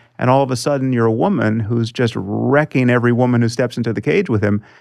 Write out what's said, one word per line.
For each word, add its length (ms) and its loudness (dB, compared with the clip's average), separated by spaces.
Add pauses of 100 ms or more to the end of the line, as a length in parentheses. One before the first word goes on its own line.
(180)
and 120 0
all 140 4
of 80 -2
a 40 -2
sudden 380 -2
you're 120 2
a 60 2
woman 480 0
who's 320 -2
just 240 -2
wrecking 760 0
every 220 2
woman 300 2
who 80 2
steps 260 -4
into 160 -4
the 100 -4
cage 280 0
with 120 0
him. 220 0 (180)